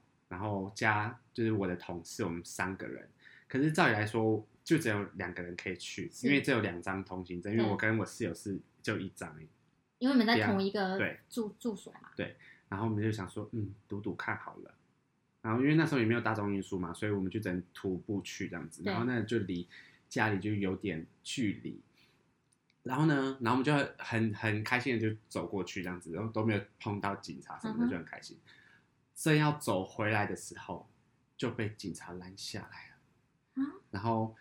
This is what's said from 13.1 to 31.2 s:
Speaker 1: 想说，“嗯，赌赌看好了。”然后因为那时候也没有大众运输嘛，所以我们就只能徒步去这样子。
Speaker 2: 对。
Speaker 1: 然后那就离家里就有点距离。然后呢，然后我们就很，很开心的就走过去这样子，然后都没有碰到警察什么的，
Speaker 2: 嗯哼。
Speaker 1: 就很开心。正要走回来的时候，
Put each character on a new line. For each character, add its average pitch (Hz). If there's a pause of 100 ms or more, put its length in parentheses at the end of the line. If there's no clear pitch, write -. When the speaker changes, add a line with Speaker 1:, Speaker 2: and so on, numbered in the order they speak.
Speaker 1:
想 95
说 104
，“嗯， 104 (140)
赌 101
赌 101
看 110
好 -
了。” - (680)
然 110
后 123
因 139
为 151
那 160
时 151
候 135
也 113
没 117
有 120
大 113
众 101
运 98
输 92
嘛， 85
所 107
以 104
我 101
们 95
就 110
只 104
能 90
徒 95
步 101
去 -
这 87
样 80
子。 -
Speaker 2:
对。 95
Speaker 1:
然 113
后 117
那 123
就 113
离 87 (420)
家 110
里 98
就 107
有 98
点 85 (180)
距 104
离。 57 (1000)
然 127
后 151
呢， 135
然 117
后 113
我 127
们 135
就 151 (240)
很， 113
很 107
开 123
心 123
的 113
就 110 (140)
走 87
过 98
去 90
这 90
样 87
子， 82
然 90
后 110
都 110
没 110
有 101 (180)
碰 101
到 98
警 -
察 -
什 -
么 220
的， -
Speaker 2:
嗯 -
哼。 -
Speaker 1:
就 90
很 82
开 -
心。 - (800)
正 156
要 151
走 98
回 107
来 107
的 95
时 -
候， - (480)